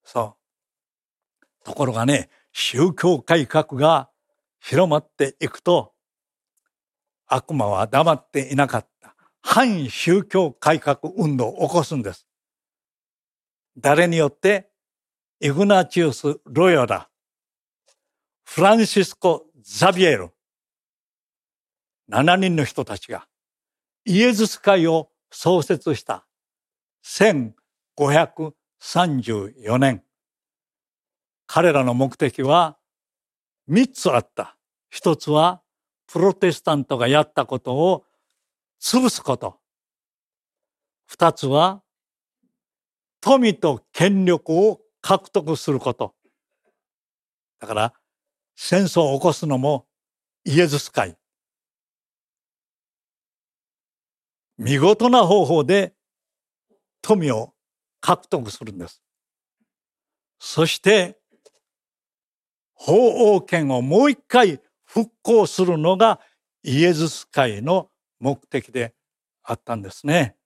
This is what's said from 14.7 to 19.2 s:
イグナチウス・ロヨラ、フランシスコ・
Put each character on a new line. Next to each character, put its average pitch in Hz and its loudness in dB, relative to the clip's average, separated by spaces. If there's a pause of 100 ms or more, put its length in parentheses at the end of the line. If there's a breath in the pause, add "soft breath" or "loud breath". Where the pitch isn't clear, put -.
イ 147 -2
グ 160 0
ナ 190 4
チ - -2
ウ 156 2
ス・ 147 -6
ロ 160 2
ヨ 143 4
ラ、 98 -6 (1300)
フ - -6
ラ 202 6
ン 226 2
シ 190 0
ス - -16
コ・ 170 -2 (160)